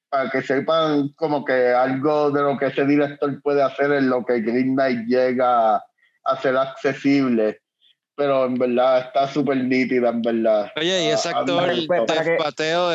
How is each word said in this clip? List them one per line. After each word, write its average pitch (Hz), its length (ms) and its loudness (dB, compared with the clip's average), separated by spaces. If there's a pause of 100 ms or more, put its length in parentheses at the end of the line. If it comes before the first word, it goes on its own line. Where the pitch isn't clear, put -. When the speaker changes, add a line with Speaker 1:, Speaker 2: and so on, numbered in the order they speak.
Speaker 1:
para 135 220 -2
que 131 120 -2
sepan 147 680 0
como 147 340 -4
que 127 300 2
algo 135 580 0
de 143 100 0
lo 139 160 0
que 135 100 -2
ese 139 180 -2
director 143 560 0
puede 143 200 2
hacer 143 300 0
en 139 180 2
lo 127 160 0
que 120 160 0
Green 127 340 0
Knight 127 320 0
llega 123 680 2
a - 640 -8
ser 131 160 0
accesible. 135 1000 0 (560)
Pero 139 300 0
en 127 100 -4
verdad 127 520 2
está 139 200 0
súper 139 300 -2
nítida, 127 520 0
en 117 120 -2
verdad. 113 560 0
Speaker 2:
Oye, 175 280 0
y - 40 0
ese 156 200 -2
Speaker 1:
Ah, - 100 -2
a - 60 -2
mí 175 60 -2
me 170 80 0
Speaker 2:
actor 175 160 0
Speaker 1:
gustó. 165 320 0
Speaker 3:
Para 160 160 0
Speaker 2:
Dev 165 140 0
Speaker 3:
que 160 60 0
Speaker 2:
Patel 156 360 -2 (160)